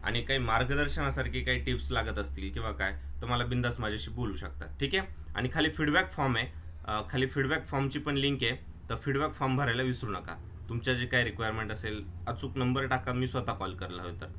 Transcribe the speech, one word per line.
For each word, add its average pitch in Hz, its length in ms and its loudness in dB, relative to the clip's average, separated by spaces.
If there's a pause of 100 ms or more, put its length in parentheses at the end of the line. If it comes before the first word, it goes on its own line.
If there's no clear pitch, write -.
आणि 117 180 2
काही 135 180 2
मार्गदर्शनासारखी 127 1040 2
काही 127 200 2
टिप्स 123 280 0
लागत 113 280 0
असतील 95 340 -2
किंवा 113 180 -2
काय, 95 300 0 (200)
तर 117 40 -4
मला 120 200 2
बिंदास 120 340 2
माझ्याशी 107 320 -2
बोलू 113 240 0
शकता. - 440 -6
ठीक 139 160 0
आहे, 190 120 2 (280)
आणि 123 180 2
खाली 156 160 4
फीडबॅक 156 420 2
फॉर्म 131 260 2
आहे, 113 100 0 (400)
अ, 107 220 0
खाली 131 180 2
फीडबॅक 143 400 2
फॉर्मची 139 320 0
पण 143 180 0
लिंक 139 260 2
आहे, - 460 -2
तर 117 80 0
फीडबॅक 143 360 2
फॉर्म 131 240 2
भरायला 127 260 2
विसरू 123 280 0
नका. 87 580 -8
तुमच्या 117 240 0
जे 123 120 0
काही 123 180 4
रिक्वायरमेंट 110 480 -2
असेल, 107 340 -4 (220)
अचूक 131 300 -4
नंबर 127 300 2
टाका, 127 260 0
मी 127 140 2
स्वतः 123 260 -2
कॉल 92 220 -4
करला 90 280 -8
हवं 87 180 -6
तर. 80 60 -8 (120)